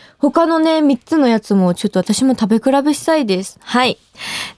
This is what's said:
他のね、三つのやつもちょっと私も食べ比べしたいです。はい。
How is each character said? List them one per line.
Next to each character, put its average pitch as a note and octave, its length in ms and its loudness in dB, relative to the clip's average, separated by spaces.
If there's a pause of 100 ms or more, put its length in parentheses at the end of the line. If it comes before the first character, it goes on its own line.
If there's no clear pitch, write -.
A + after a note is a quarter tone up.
(180)
他 D4 260 2
の D#4+ 140 0
ね、 D#4+ 240 2
三 C#4 160 2
つ - 180 -4
の C#4 120 2
や A3+ 100 2
つ G#3+ 160 -4
も F#3 180 2
ち - 140 -4
ょ - 20 -2
っ - 20 -16
と F#3 100 -2
私 G#3+ 240 -2
も C4 120 2
食 A3 220 0
べ C4 140 0
比 C#4 100 2
べ D4 120 0
し - 120 -8
た E4 100 2
い C#4+ 100 0
で F#3+ 180 -2
す。 - 180 -18
は B3 240 0
い。 A3 100 -2 (600)